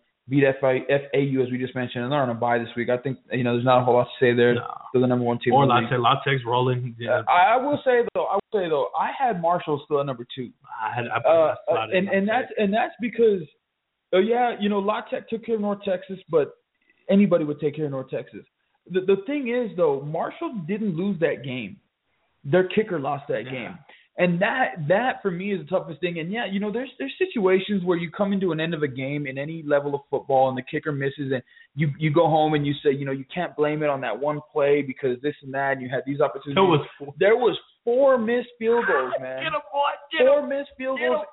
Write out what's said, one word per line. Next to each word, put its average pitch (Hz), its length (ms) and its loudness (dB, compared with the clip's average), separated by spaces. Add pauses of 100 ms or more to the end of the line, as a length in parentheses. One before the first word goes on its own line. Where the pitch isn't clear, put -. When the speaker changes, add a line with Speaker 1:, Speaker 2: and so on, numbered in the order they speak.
(280)
Speaker 1:
beat 139 160 4
F 135 180 4
I, 131 180 4 (100)
F 139 120 2 (120)
A 131 60 2
U, 135 220 2
as 123 100 0
we 127 60 -2
just 127 160 -6
mentioned, 123 300 -4
and 127 80 -4
they're 147 100 2
on 123 100 0
a - 20 -4
bye 120 240 0
this 117 180 -4
week. 117 140 -2
I 123 80 2
think, 127 200 -6 (140)
you 123 140 0
know, 120 80 2
there's 120 100 0
not 127 180 6
a 123 40 -2
whole 120 80 4
lot 123 120 4
to - 200 0
say 120 100 4
there 120 200 6
Speaker 2:
No. 120 120 -6 (240)
Speaker 1:
for 127 80 2
the 127 80 4
number 123 160 0
one 120 160 -2
team 120 140 0
Speaker 2:
Or 135 100 6
Speaker 1:
in 135 60 4
the 120 60 4
Speaker 2:
La 123 40 4
Speaker 1:
league. 117 100 0
Speaker 2:
Tech, 127 100 0
La 120 160 4 (100)
Tech's 139 200 0
rolling. 123 540 0
Yeah. 120 200 0
Speaker 1:
Uh, - 120 -2
I 185 260 6
will 277 280 0
say 247 160 4 (120)
though, 165 120 -2
I 113 80 -2
will 208 280 -2
say 175 60 -2
though, 147 220 0 (100)
I 220 180 -2
had 226 240 -2
Marshall 165 440 0
still 147 160 0
at 139 40 -4
number 120 200 -8 (100)
two. 127 140 -10 (340)
Speaker 2:
I 107 100 -4
had, 120 140 -4
I 117 100 -4
Speaker 1:
Uh, 151 380 4 (140)
Speaker 2:
put 165 80 2
Speaker 1:
uh, 220 160 -2
and, 190 160 0
and 196 180 2
that's, 247 300 -2
and 202 160 0
that's 240 260 -2
because, 220 420 2 (720)
uh, 180 60 6
yeah, 233 400 2
you 208 100 0
know, 208 100 0
La 214 220 -2
Tech - 280 -10
took 226 160 -6
care 226 100 -2
of 214 60 -2
North 202 240 -2
Texas, 190 320 -4 (120)
but 151 240 0 (560)
anybody 180 340 6
would 147 160 -4
take 147 160 -2
care 156 100 -4
of 139 60 -6
North 131 180 -8
Texas. 113 360 -10 (440)
The, 185 120 -2
the 196 240 2
thing 277 240 -4
is 233 280 -2
though, 147 240 2
Marshall 165 520 -6 (140)
didn't 202 280 -2
lose 190 240 -2
that 143 240 0
game. 127 340 -10 (680)
Their 175 240 2
kicker 202 320 -2
lost 139 280 -6
that 117 180 -4
Speaker 2:
Yeah. 127 60 -12
Speaker 1:
game. 110 260 -10 (420)
And 175 220 2
that, 220 460 -2
that 240 340 0
for 202 80 -2
me 185 240 -4
is 185 60 -4
the 151 80 -14
toughest 165 340 -4
thing. 175 160 -2
And 165 140 -6
yeah, 233 180 -4
you 196 100 -4
know, 208 120 -2
there's, 240 260 -6
there's 269 220 -8
situations 190 640 2
where 175 140 2
you 170 120 -4
come 196 240 0
into 190 180 0
an 156 80 -2
end 165 140 -2
of 156 80 -6
a 151 60 2
game 139 400 -6
in 131 100 -8
any 160 240 -8
level 143 320 0
of 135 160 -4
football 131 400 2
and 127 80 -4
the 127 60 -6
kicker 156 280 -6
misses 139 400 -4
and 127 120 -2 (320)
you, 151 140 0 (100)
you 156 120 2
go 170 140 4
home 156 300 4
and 143 100 0
you 143 80 0 (100)
say, 147 80 4
you 139 140 -4
know, 135 60 -4
you 135 200 -6
can't 175 240 -6
blame 151 280 0
it 147 60 0
on 135 120 -2
that 117 180 -4
one 147 200 -2 (120)
play 143 300 4
because 127 400 -4
this 147 220 -4
and 135 100 -12
that, 139 200 -2
and 131 100 -4
you 127 60 -10
had 127 180 -2
these 143 120 -2
opportunities. 143 360 -2
Speaker 2:
There 190 80 6
was 165 240 4 (100)
four. 143 220 -14
Speaker 1:
There 202 160 6
was 240 200 2 (280)
four 262 340 4
missed 233 400 -2
field 226 300 2
goals, - 340 2
man. 262 160 -8
Speaker 2:
Get 320 160 -4
'em, 294 80 -4 (100)
boy. 285 220 0 (180)
Get 320 100 0
'em. 254 60 6
Speaker 1:
Four 285 200 4
missed 277 320 -6
field 262 180 -4
Speaker 2:
Get 247 80 -2
'em. 247 80 2
Speaker 1:
goals 202 200 -2